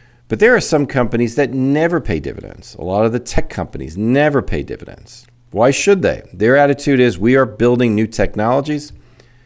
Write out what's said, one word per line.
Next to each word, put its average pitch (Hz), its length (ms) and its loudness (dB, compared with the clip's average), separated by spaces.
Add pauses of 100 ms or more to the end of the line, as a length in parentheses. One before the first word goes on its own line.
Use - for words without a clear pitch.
(280)
But - 100 -4
there 240 180 4
are 196 40 2
some 147 260 0
companies 120 480 -2
that 139 180 0
never 143 480 0
pay 87 180 -2
dividends. - 580 -12
A - 60 -12
lot 95 220 0
of 113 80 0
the 120 80 -4
tech - 300 -2
companies 78 480 -10
never 135 420 2
pay 78 220 -4
dividends. - 640 -16 (240)
Why 117 200 2
should 196 300 2
they? 92 220 0 (100)
Their 110 240 2
attitude 143 440 2
is, 117 180 2
"We 117 180 2
are 135 80 4
building 120 500 2
new 110 120 0
technologies. 131 840 -2 (540)